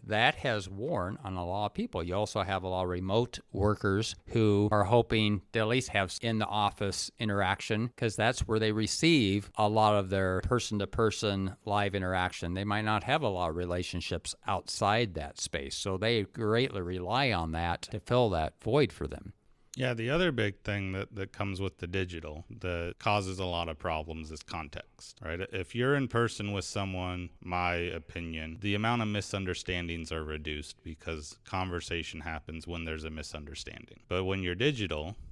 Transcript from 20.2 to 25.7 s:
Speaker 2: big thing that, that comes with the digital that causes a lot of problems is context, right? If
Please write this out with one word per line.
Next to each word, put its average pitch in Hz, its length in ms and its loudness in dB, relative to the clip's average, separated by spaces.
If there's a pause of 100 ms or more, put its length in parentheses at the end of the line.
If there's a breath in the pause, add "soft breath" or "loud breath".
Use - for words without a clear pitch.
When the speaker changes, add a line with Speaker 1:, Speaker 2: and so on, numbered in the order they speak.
Speaker 2:
big 107 320 0
thing 98 260 -2
that, 95 240 -4
that 98 160 -6
comes 98 300 -4
with 95 180 -4
the 90 80 -6
digital 85 640 -4
that 87 480 -4
causes 95 400 0
a 95 60 -2
lot 85 240 0
of 78 100 -8
problems 80 540 -4
is 78 100 -12
context, - 800 -12
right? 82 140 -4 (140)
If 113 200 -6